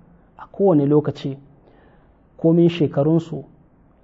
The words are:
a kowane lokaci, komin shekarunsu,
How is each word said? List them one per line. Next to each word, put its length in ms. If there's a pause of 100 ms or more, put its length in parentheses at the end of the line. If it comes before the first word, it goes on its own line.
(380)
a 140
kowane 360
lokaci, 500 (1000)
komin 320
shekarunsu, 760 (600)